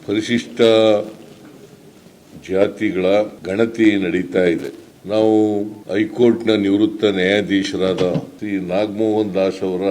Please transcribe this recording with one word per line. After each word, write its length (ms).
ಪರಿಶಿಷ್ಟ 540
ಜಾತಿಗಳ 560
ಗಣತಿ 520
ನಡೀತಾ 480
ಇದೆ. 380
ನಾವು 580
ಹೈಕೋರ್ಟ್ನ 920
ನಿವೃತ್ತ 500
ನ್ಯಾಯಾಧೀಶರಾದ 1080
ಶ್ರೀ 120
ನಾಗಮೋಹನ್ 840
ದಾಸ್ 280
ಅವರ 280